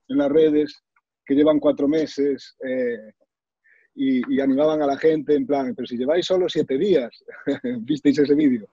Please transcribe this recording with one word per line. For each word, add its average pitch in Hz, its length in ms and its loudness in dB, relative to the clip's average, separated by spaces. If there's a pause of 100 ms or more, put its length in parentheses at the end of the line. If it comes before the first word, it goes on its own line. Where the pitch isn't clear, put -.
en 135 100 -4
las 143 140 0
redes 151 520 2 (420)
que 139 100 0
llevan 151 240 4
cuatro 143 280 0
meses, 143 680 -2 (100)
eh, 120 480 -6 (840)
y, 131 400 -2
y 131 60 0
animaban 147 400 2
a 143 60 0
la 139 100 -2
gente 151 380 2
en 135 100 0
plan, 131 300 -2
"Pero 123 100 -8
si 123 120 -10
lleváis 156 280 0
solo 180 240 0
siete 135 300 -4
días", 156 440 0 (220)
<laughs> 127 360 -6
¿visteis 143 380 0
ese 143 160 2
vídeo? 127 380 0